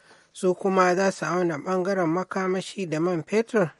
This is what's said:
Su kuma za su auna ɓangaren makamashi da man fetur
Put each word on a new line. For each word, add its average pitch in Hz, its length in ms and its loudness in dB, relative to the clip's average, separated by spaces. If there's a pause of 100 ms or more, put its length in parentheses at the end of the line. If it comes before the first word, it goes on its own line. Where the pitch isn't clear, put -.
(320)
Su 185 220 0
kuma 185 420 2
za 190 160 2
su - 140 -6
auna 170 320 0
ɓangaren 185 500 0
makamashi 185 800 -2
da 156 120 -2
man 170 240 0
fetur 208 560 0